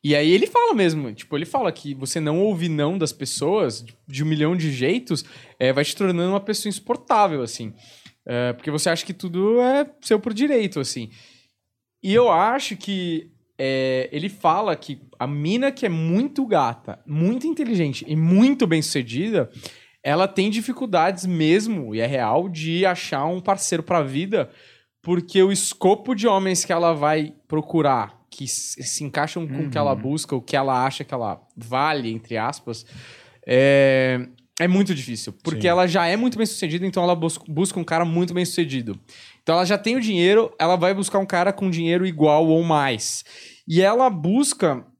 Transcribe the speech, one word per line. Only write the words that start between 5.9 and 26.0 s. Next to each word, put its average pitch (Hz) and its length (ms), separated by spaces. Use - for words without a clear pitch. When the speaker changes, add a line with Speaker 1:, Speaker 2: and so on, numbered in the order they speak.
Speaker 1:
tornando 180 360
uma 196 100
pessoa 208 300
insuportável, 208 720
assim. 110 320
É, 123 280
porque 151 160
você 151 180
acha 165 160
que 190 80
tudo 190 480
é 269 260
seu 214 180
por 220 140
direito, 220 480
assim. 120 300
E 196 120
eu 233 160
acho 214 480
que, 175 520
é, 131 520
ele 160 200
fala 180 440
que - 280
a 123 80
mina 175 440
que 269 140
é 208 60
muito 190 560
gata, 143 600
muito 185 400
inteligente 226 640
e 151 80
muito 208 500
bem-sucedida, 156 840
ela 160 240
tem 196 220
dificuldades 202 800
mesmo, 170 680
e 110 60
é 117 60
real, 135 420
de 165 380
achar 156 400
um 180 120
parceiro 185 440
pra 175 200
vida, 151 460
porque 175 400
o 196 100
escopo 208 640